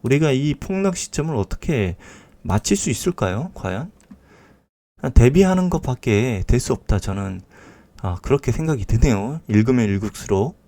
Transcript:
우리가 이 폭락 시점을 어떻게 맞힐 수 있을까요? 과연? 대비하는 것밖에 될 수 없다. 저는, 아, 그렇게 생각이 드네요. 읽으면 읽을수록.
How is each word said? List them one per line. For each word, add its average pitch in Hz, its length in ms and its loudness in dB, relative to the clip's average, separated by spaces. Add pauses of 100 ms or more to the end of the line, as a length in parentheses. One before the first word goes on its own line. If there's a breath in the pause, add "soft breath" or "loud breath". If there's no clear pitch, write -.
우리가 143 300 2
이 143 220 0
폭락 190 440 -4
시점을 156 380 -6
어떻게 101 600 -2 (480 loud breath)
맞힐 110 340 0
수 - 140 -4
있을까요? 117 640 -4
과연? 107 360 -8 (1200 soft breath)
대비하는 185 560 6
것밖에 120 760 0
될 123 140 2
수 127 140 -2
없다. - 260 -2
저는, 95 420 -6 (600 loud breath)
아, 90 200 -4
그렇게 135 300 0
생각이 151 340 -2
드네요. 117 640 2
읽으면 110 420 2
읽을수록. 101 800 -2